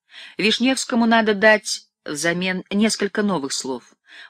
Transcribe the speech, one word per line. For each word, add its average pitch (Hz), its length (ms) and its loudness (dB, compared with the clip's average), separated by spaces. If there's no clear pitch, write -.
Вишневскому 233 680 0
надо 226 300 2
дать 214 520 2
взамен 175 680 -4
несколько 208 540 0
новых 160 300 -2
слов. - 420 -8